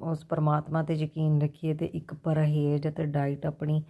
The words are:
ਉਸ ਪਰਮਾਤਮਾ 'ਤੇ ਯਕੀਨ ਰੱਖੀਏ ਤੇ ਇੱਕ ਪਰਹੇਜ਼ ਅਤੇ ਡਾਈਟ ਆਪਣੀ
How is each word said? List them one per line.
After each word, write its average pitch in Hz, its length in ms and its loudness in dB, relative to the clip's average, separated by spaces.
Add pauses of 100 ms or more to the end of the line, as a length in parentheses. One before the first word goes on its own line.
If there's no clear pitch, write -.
ਉਸ 160 200 -4
ਪਰਮਾਤਮਾ 151 580 0
'ਤੇ 160 100 -2
ਯਕੀਨ 156 480 2
ਰੱਖੀਏ 151 320 0
ਤੇ 160 120 -4
ਇੱਕ 156 280 -8
ਪਰਹੇਜ਼ 151 760 2
ਅਤੇ 151 180 -4
ਡਾਈਟ 143 400 -2
ਆਪਣੀ 151 440 0